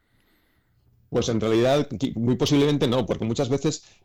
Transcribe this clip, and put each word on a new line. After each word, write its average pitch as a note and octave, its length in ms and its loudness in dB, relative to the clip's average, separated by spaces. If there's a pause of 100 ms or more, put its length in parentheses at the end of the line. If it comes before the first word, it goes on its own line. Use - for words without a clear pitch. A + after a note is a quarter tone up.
(1160)
Pues A#2+ 140 -2
en A2+ 120 0
realidad, A#2+ 500 2
qui-, A#2+ 260 -4
muy A#2 180 0
posiblemente C#3+ 540 2
no, A#2+ 180 0
porque - 180 -4
muchas A#2 240 -2
veces C#3+ 360 -2 (200)